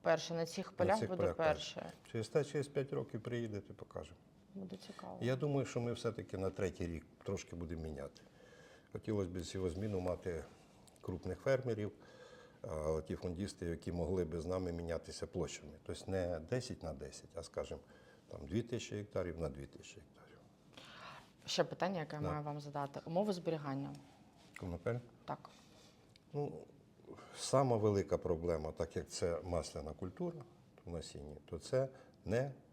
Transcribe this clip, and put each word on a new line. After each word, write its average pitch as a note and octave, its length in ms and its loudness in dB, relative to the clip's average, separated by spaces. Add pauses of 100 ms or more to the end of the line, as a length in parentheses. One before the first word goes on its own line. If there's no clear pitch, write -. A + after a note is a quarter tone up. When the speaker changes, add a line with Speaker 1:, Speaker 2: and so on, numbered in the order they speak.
Speaker 1:
Перший. E3 340 4
На E3 100 2
цих F3+ 200 -6
Speaker 2:
На - 100 -14
Speaker 1:
полях F#3 220 6
Speaker 2:
цих A3 100 2
Speaker 1:
буде F3+ 140 0
Speaker 2:
полях F3 140 4
перший. - 460 2
Speaker 1:
перший. - 160 -10 (140)
Speaker 2:
Через A2+ 160 0
те, D3 160 4
через C#3+ 240 -2
п'ять C3 240 0
років B2 300 -2
приїдете, A2 520 -4
покажемо. F2 420 -10 (380)
Speaker 1:
Буде F#3+ 220 -8
цікаво. F#3 440 -12
Speaker 2:
Я B2+ 160 2
думаю, C#3 300 2
що - 140 -2
ми A#2+ 120 0
все-таки G#2+ 460 -2
на F#2+ 120 2
третій F#2 360 0
рік E2 200 -4 (180)
трошки F#2+ 320 -2
будемо E2 260 -4
міняти. C#2+ 400 -6 (680)
Хотілося G2+ 380 0
б F2+ 140 -4
сівозміну F#2 560 0
мати F2 440 0 (560)
крупних F2+ 400 -2
фермерів, A#2+ 520 2 (720)
а, F#2 120 -6
латифундистів, E2 920 0
які E2+ 240 -2
могли F2 320 2
б E2 160 -2
з D#2 60 -4
нами F#2 260 0
мінятися E2 540 -2
площами. D2+ 460 -4 (140)
Тобто - 240 -6
не F2 300 2 (100)
десять A#2+ 320 0
на D#2 100 -2
десять, C#2 420 -10
а, E2 80 -6
скажімо, D#2+ 380 -4 (480)
там, - 180 -10
дві G2+ 160 2
тисячі A2 340 -2
гектарів F2 440 -2
на D#2 80 2
дві C#2 180 -6
тисячі - 340 -16
гектарів. - 380 -20 (1080)
Speaker 1:
Ще - 180 6
питання, F3+ 360 0
яке D3+ 160 -4
я D3+ 60 -2
Speaker 2:
Да. D3+ 80 2
Speaker 1:
маю D3+ 120 0
вам D3 180 -4
задати. C#3+ 440 -4
Умови G3 280 4
зберігання. D3 580 0 (680)
Speaker 2:
Конопель? F#2+ 380 0 (260)
Speaker 1:
Так. - 260 -4 (840)
Speaker 2:
Ну, D3 200 0 (840)
сама C3 400 8
велика G2+ 420 8
проблема, D#2+ 540 4
так - 240 0
як D#2+ 120 -2
це E2+ 360 2
масляна D#2+ 480 0
культура E3 460 -4 (480)
в E2+ 60 -8
насінні, D2 440 -6 (140)
то E2+ 80 -4
це C3 300 2 (360)
не B2+ 280 2 (200)